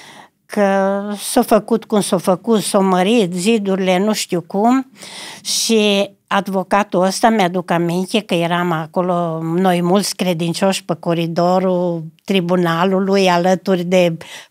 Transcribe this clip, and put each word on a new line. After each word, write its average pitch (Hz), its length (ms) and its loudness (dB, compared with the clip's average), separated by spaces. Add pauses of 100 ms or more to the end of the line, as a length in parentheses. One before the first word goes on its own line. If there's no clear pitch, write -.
(480)
Că 196 560 0 (160)
s-a - 240 0
făcut 220 420 2
cum 214 160 0
s-a 185 180 0
făcut, 190 440 0
s-au 196 200 0
mărit 190 500 2
zidurile, 190 640 0
nu 208 140 0
știu 185 280 -4
cum, 240 500 0 (540)
și 208 640 0 (160)
advocatul 196 760 0
ăsta, 190 260 2
mi-aduc 185 420 0
aminte 175 500 -2
că 196 140 -4
eram 175 380 0
acolo 165 680 -2
noi 175 400 0
mulți 180 340 0
credincioși 180 680 -2
pe 175 100 -4
coridorul 175 1120 0 (200)
tribunalului, 185 1040 2
alături 180 560 2
de 175 320 2 (340)